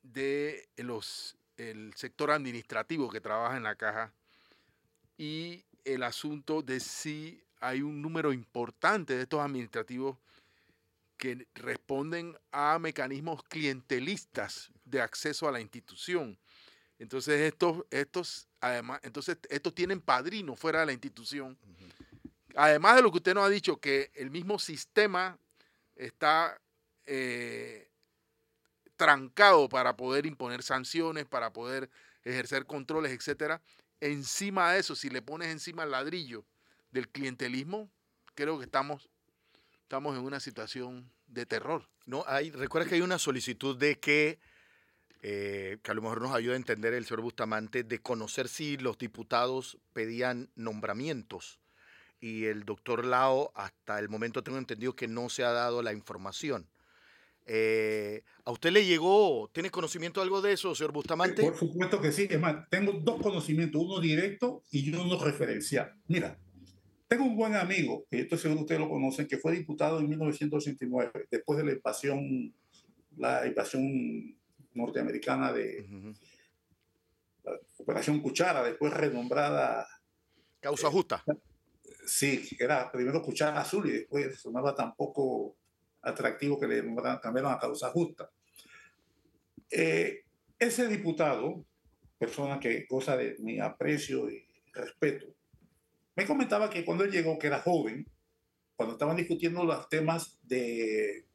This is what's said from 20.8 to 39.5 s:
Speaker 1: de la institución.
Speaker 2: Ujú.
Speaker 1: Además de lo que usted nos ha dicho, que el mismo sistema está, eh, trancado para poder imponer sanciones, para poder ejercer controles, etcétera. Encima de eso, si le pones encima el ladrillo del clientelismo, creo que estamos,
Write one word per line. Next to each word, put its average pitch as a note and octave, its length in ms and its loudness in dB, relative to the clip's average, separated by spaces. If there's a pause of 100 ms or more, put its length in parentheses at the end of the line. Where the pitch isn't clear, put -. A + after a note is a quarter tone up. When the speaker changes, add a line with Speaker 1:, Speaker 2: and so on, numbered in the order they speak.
Speaker 1:
de D#3 60 4
la C#3 60 -2
institución. C3 680 -10
Speaker 2:
Ujú. F2+ 220 -20 (680)
Speaker 1:
Además D3+ 420 10
de B3+ 40 12
lo A3 100 8
que F3 60 0
usted F3+ 160 4
nos G3 120 4
ha G3 40 8
dicho, F#3 300 2
que C#3 340 0
el C3+ 160 -8
mismo F3+ 300 -4
sistema F#3 800 0 (560)
está, D#3 680 2 (440)
eh, A#2+ 840 -6 (1040)
trancado D3+ 760 8
para B2 260 2
poder C3 300 0
imponer B2 380 -6
sanciones, D3+ 640 -2
para A#2 280 -4
poder B2+ 360 -6 (340)
ejercer B2+ 420 -2
controles, D3 460 -4
etcétera. D3+ 500 -4 (380)
Encima E3+ 720 0
de G3 60 4
eso, E3 160 -2
si C#3 140 -8
le B2+ 120 -4
pones D#3+ 280 -8
encima E3 340 -8
el D3 80 -2
ladrillo C3+ 540 -6 (460)
del B2+ 180 -4
clientelismo, C3+ 800 -6 (420)
creo D3 240 -2
que B2+ 80 -10
estamos, C#3 420 -2 (760)